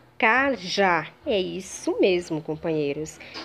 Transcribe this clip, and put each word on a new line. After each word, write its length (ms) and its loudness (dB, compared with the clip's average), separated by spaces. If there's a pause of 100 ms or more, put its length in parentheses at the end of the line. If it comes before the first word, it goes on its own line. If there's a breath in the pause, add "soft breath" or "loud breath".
(180)
cajá. 880 2 (180)
É 160 0
isso 600 -6
mesmo, 420 2
companheiros. 800 -4 (240 loud breath)